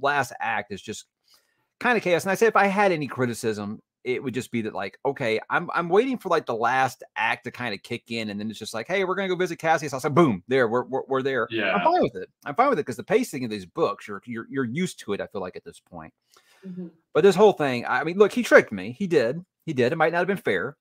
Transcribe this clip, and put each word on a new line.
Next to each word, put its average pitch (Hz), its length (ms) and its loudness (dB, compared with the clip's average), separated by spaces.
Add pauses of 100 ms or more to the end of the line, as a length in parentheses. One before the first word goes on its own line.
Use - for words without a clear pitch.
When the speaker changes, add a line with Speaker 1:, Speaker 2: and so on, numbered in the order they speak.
Speaker 1:
last 139 400 2
act 107 320 -4
is 92 80 -8
just - 240 -12 (720)
kinda 233 220 2
chaos. 175 240 2
And 196 60 0
I 185 60 2
say 226 100 4
if 220 100 2
I 202 120 6
had 196 240 2
any 151 140 -2
criticism, 107 760 -4 (240)
it 123 200 -2
would 131 80 -4
just 117 180 -6
be 117 120 -2
that, 107 120 -6
like, 98 300 -8
okay, 127 340 0 (120)
I'm, 156 240 -2
I'm 170 160 -2
waiting 240 260 4
for, - 140 -10
like, 165 160 2
the 127 80 -4
last 123 480 0 (140)
act 113 280 -2
to 120 60 -8
kinda 117 260 -8
kick - 340 -10
in, 113 200 -6
and 101 100 -8
then 107 80 -6
it's 104 100 -10
just 107 140 -12
like, 117 160 -8
"Hey, 190 160 0
we're 180 120 -2
gonna 196 120 -4
go 180 80 -2
visit 170 220 -2
Cassius." 151 340 0
I 135 60 -6
said, 151 160 -2
"Boom, 127 340 4
there, 127 200 4
we're, 117 160 0
we're, 127 220 -4
we're 131 160 0
there." 127 280 -2
I'm 113 80 -4
Speaker 2:
Yeah. 101 260 0
Speaker 1:
fine 339 180 4
with 160 140 -2
it. 92 140 -10 (160)
I'm 143 80 -4
fine 269 160 4
with 220 80 2
it 208 80 -2
'cause 110 100 -6
the 110 80 -12
pacing 175 400 0
of 113 60 -6
these 101 160 -6
books, 104 420 -4
you're, 101 160 -12
you're, 117 240 -10
you're 135 160 -4
used 151 360 -4
to 101 120 -8
it, 98 80 -4
I 90 60 -6
feel 98 160 -10
like, 90 140 -10
at - 80 -16
this - 160 -20
point. 80 340 -18 (520)
Speaker 3:
Mm-hmm. 180 200 -12 (260)
Speaker 1:
But 156 120 4
this 190 120 6
whole 202 160 8
thing, 127 340 -2
I 127 180 -2
mean, 170 120 -6
look, 202 160 6
he 247 100 -2
tricked 220 300 6
me. 101 260 -8
He 202 80 -4
did. 156 380 2 (220)
He 160 80 -6
did. 123 180 2
It 165 40 -4
might 160 160 2
not 170 80 0
have 180 60 0
been 196 120 -2
fair 107 420 -2